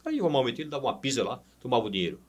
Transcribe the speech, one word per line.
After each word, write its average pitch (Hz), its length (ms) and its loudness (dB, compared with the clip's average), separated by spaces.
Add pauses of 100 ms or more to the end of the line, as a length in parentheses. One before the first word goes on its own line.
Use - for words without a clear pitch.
Aí, 311 120 -2
normalmente, 139 440 2
ele 151 80 -10
dava 139 160 -4
uma 110 120 0
pisa 135 260 0
lá, - 180 -4 (180)
tomava 120 260 2
o 104 40 -4
dinheiro. 90 400 -2